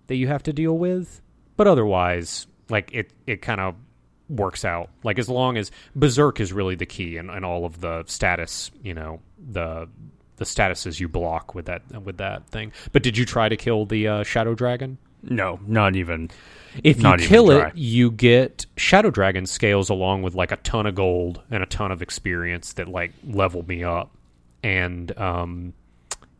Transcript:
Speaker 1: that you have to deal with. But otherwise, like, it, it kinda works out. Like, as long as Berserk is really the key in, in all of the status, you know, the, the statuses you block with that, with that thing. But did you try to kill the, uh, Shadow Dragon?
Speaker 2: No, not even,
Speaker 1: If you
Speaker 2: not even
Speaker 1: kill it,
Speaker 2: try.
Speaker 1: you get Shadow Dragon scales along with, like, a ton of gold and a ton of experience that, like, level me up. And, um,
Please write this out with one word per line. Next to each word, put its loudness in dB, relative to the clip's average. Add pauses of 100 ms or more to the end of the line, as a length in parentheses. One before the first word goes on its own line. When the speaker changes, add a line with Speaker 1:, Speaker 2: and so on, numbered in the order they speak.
Speaker 1:
that -4
you 0
have -2
to -4
deal 0
with. -4 (360)
But 6
otherwise, 2 (220)
like, -2
it, -6 (160)
it -6
kinda -4 (540)
works -4
out. -6 (140)
Like, -2
as -2
long 0
as -4 (240)
Berserk 4
is -4
really -4
the -8
key -10
in, -12
in -10
all -4
of -12
the -6
status, -4 (120)
you -10
know, -12 (180)
the, -8 (480)
the -8
statuses -2
you -4
block -6
with -12
that, -10 (220)
with -12
that -8
thing. -10 (200)
But 4
did -2
you 0
try 0
to -2
kill 0
the, -2
uh, -2
Shadow -2
Dragon? -4 (260)
Speaker 2:
No, -4
not 4
even, -2 (540)
Speaker 1:
If 6
you 2
Speaker 2:
not 8
even 2
Speaker 1:
kill 10
it, 10
Speaker 2:
try. 2
Speaker 1:
you 4
get 4 (120)
Shadow 6
Dragon 2
scales 2
along 0
with, -4
like, 0
a -4
ton -2
of -2
gold 0 (100)
and -4
a -4
ton -4
of -6
experience -6
that, -8
like, -6 (160)
level -2
me -6
up. -4 (520)
And, -4
um, -6 (680)